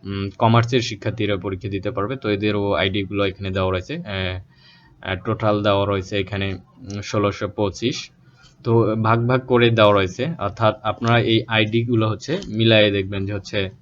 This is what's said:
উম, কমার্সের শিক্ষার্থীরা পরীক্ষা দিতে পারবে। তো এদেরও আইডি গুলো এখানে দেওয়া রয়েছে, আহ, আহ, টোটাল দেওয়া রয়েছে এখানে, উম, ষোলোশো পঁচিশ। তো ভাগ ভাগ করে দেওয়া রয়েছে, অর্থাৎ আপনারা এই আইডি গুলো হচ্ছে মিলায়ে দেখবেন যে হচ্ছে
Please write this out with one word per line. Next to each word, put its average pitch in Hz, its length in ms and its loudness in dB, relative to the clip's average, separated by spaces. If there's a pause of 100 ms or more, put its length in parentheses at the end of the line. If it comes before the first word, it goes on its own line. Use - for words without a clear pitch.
উম, 98 240 -6 (100)
কমার্সের 117 420 4
শিক্ষার্থীরা 104 560 -4
পরীক্ষা 95 320 -6
দিতে 98 220 -4
পারবে। 101 260 -6
তো 113 120 -6
এদেরও 104 440 0
আইডি 95 300 0
গুলো 101 240 -2
এখানে 95 240 -6
দেওয়া 92 200 -2
রয়েছে, 92 240 -4
আহ, 175 100 -10 (960)
আহ, 92 220 -4
টোটাল 107 380 0
দেওয়া 101 240 2
রয়েছে 101 320 -2
এখানে, 98 360 -4
উম, 101 480 -12
ষোলোশো 101 460 -2
পঁচিশ। 104 640 -4 (540)
তো 113 380 4
ভাগ 117 240 2
ভাগ 127 200 0
করে 120 240 6
দেওয়া 107 220 6
রয়েছে, 98 340 0 (120)
অর্থাৎ 107 440 0
আপনারা 117 380 0
এই 113 280 2
আইডি 110 360 2
গুলো 113 240 0
হচ্ছে 131 300 -4 (100)
মিলায়ে 110 420 4
দেখবেন 98 360 -4
যে 101 60 -6
হচ্ছে 98 380 -4 (120)